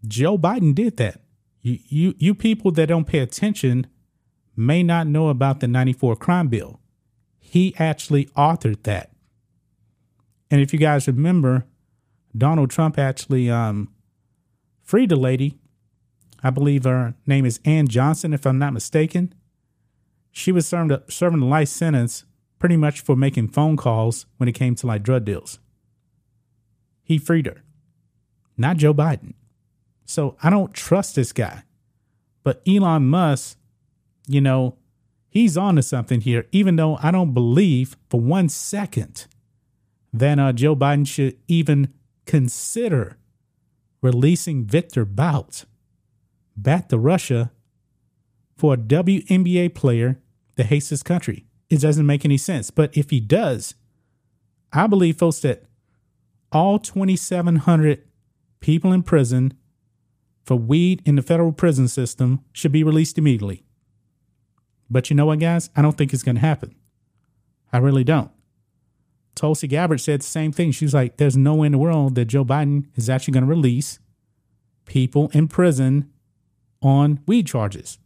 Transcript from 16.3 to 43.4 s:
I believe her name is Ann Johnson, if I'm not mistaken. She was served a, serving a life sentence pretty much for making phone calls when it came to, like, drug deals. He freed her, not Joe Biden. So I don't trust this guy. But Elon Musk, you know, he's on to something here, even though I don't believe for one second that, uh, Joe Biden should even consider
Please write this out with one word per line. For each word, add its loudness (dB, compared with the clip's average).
I 0
believe 0
her 0
name 2
is -2
Ann 2
Johnson, 0
if -4
I'm 0
not -2
mistaken. -2
She -4
was 0
served -2
a, -4
serving 0
a 0
life 2
sentence -2
pretty 2
much 0
for 0
making 0
phone 0
calls -2
when -2
it -2
came -2
to, -8
like, -4
drug 0
deals. -8
He -2
freed 0
her, -16
not 0
Joe 2
Biden. -2
So -4
I 2
don't 0
trust -2
this -2
guy. -6
But -4
Elon 2
Musk, -2
you 0
know, 0
he's 2
on 0
to 4
something -2
here, -2
even 2
though 0
I 2
don't 0
believe 0
for -2
one 0
second -8
that, 2
uh, 2
Joe 0
Biden 2
should -4
even 0
consider -2